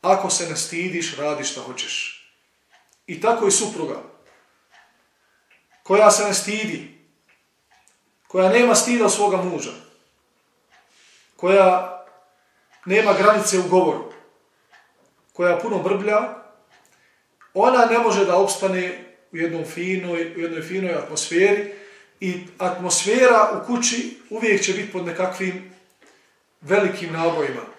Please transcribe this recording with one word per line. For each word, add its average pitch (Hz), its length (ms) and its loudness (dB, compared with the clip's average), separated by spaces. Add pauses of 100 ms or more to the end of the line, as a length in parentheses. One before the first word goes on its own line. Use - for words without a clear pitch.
„Ako 190 280 2
se 170 200 -2
ne 151 60 -8
stidiš, 170 600 -6
radi 147 260 -6
šta 131 180 -8
hoćeš.” - 640 -10 (840)
I 170 140 -12
tako 226 260 0
i 185 40 2
supruga 156 500 -4 (1800)
koja 208 280 8
se 208 120 2
ne 202 100 0
stidi, 208 640 -6 (1300)
koja 185 220 2
nema 240 260 6
stida 240 300 2
od 202 80 2
svoga 202 240 2
muža, 175 340 -6 (1600)
koja 185 540 4 (960)
nema 202 280 2
granice 196 460 2
u 180 100 -2
govoru, 175 440 0 (1200)
koja 175 240 0
puno 214 220 -4
brblja, 202 640 -2 (1120)
ona 240 320 6
ne 226 140 2
može 196 260 2
da 175 100 2
opstane 185 800 -2 (180)
u 165 60 -14
jednom 165 280 -4
finoj, 175 720 -6
u - 20 -10
jednoj 165 220 -6
finoj 180 340 -4
atmosferi 190 800 0 (460)
i 180 280 -8 (100)
atmosfera 202 960 2
u - 120 -8
kući 240 540 -4 (100)
uvijek 214 340 0
će 185 100 -2
biti 190 180 -8
pod 175 140 -8
nekakvim 185 680 -6 (880)
velikim 175 520 -2
nabojima. 156 480 -2 (180)